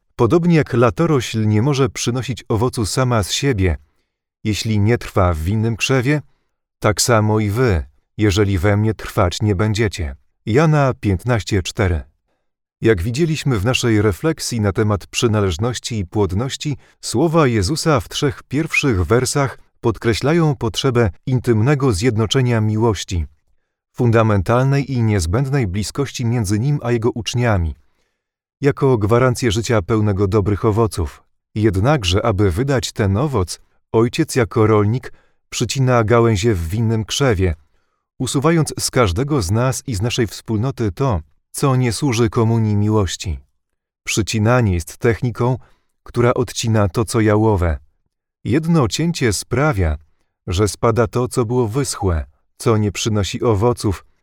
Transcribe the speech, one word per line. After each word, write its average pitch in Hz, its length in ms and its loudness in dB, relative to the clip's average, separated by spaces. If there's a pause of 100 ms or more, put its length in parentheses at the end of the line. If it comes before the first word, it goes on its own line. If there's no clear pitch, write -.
(160)
Podobnie 165 400 4
jak 143 160 2
latorośl 123 760 0
nie 107 160 4
może 135 260 0
przynosić - 600 -6
owocu 117 380 0
sama 123 360 0
z - 100 -6
siebie, 95 440 0 (680)
jeśli 107 360 -2
nie 113 180 4
trwa 90 360 0
w 78 40 -4
winnym 107 380 -2
krzewie, 135 460 0 (560)
tak 107 240 0
samo 107 380 2
i 104 100 0
wy, 101 340 0 (320)
jeżeli 101 420 2
we 101 180 2
mnie 107 180 0
trwać - 480 -2
nie 107 120 2
będziecie. 101 640 -2 (300)
Jana 139 540 4
piętnaście 101 640 0
cztery. 87 400 -2 (800)
Jak 107 220 2
widzieliśmy 135 560 -2
w 92 60 -2
naszej 117 380 2
refleksji 117 580 -2
na 101 120 2
temat 104 340 -2
przynależności 107 920 -2
i 95 80 -4
płodności, 107 680 -4 (240)
słowa 156 460 0
Jezusa 123 540 0
w - 80 -8
trzech - 340 -4
pierwszych 127 640 -2
wersach 123 520 0 (220)
podkreślają 131 760 0
potrzebę 117 540 0 (160)
intymnego 127 680 2
zjednoczenia 113 680 0
miłości, 107 680 -2 (680)
fundamentalnej 117 960 2
i 120 100 -2
niezbędnej 110 640 0
bliskości 107 600 -6
między 110 320 0
Nim 143 240 -2
a 120 100 -2
Jego 120 180 0
uczniami, 107 640 -2 (840)
jako 135 380 2
gwarancję 117 540 2
życia 110 300 0
pełnego 104 460 0
dobrych 101 360 0
owoców. 104 580 -2 (320)
Jednakże, 104 680 2
aby 104 260 2
wydać 127 420 -2
ten 98 240 0
owoc, 120 440 -2 (320)
Ojciec 120 440 0
jako 113 300 2
rolnik 107 460 0 (360)
przycina 127 560 0
gałęzie 113 500 2
w 82 140 -4
winnym 110 360 -2
krzewie, 95 500 0 (640)
usuwając 147 600 0
z - 120 -6
każdego 127 520 0
z 82 80 -4
nas 123 360 0
i 127 80 -6
z 95 80 -4
naszej 120 240 -2
wspólnoty 110 640 -4
to, 120 280 -2 (300)
co 135 260 0
nie 127 160 2
służy 120 380 0
komunii 110 460 2
miłości. 104 640 0 (640)
Przycinanie 113 680 0
jest 85 220 -6
techniką, 123 600 -2 (460)
która 120 320 0
odcina 110 540 0
to, 117 160 -2
co 113 160 -2
jałowe. 104 580 2 (680)
Jedno 156 440 2
cięcie 165 440 -2
sprawia, 107 640 -2 (500)
że 101 220 0
spada 117 380 0
to, 123 220 -2
co 127 160 0
było 120 240 0
wyschłe, 101 580 -2 (300)
co 117 200 2
nie 104 160 0
przynosi 107 500 -4
owoców, 113 640 0 (180)